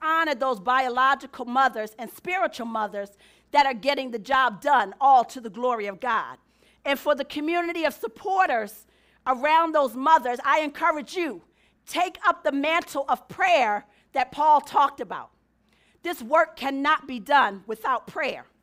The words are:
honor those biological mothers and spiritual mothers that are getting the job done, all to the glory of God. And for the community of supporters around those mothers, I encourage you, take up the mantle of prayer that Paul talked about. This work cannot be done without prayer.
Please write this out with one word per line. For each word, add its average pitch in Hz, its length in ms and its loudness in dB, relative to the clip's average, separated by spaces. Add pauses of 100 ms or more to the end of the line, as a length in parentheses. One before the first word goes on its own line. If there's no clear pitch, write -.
honor 320 340 0
those 247 260 -2
biological 262 840 0
mothers 240 540 0
and 233 120 -12
spiritual 359 560 -4
mothers 208 440 -6 (400)
that 285 160 4
are 262 80 -2
getting 262 360 -2
the 233 80 -8
job 240 420 0
done, 247 400 2
all 269 240 6
to 254 160 -10
the 226 100 -12
glory 226 360 -4
of 196 140 -10
God. 180 380 -4 (460)
And 277 140 -2
for 294 160 0
the 269 100 -4
community 339 600 -4
of 285 100 0
supporters 349 920 -4 (400)
around 302 460 2
those 277 220 2
mothers, 254 500 2
I 294 160 2
encourage 302 540 -2
you, 285 280 -6 (440)
take 359 400 -4
up 339 160 0
the 294 100 -2
mantle 294 560 -2
of 254 200 -4
prayer 262 580 0 (260)
that 254 200 -2
Paul 302 280 4
talked 277 400 0
about. 170 300 -12 (720)
This 339 180 -6
work 311 360 2
cannot 277 500 -2
be 247 140 -10
done 208 460 2
without 233 400 -4
prayer. 202 400 -6 (160)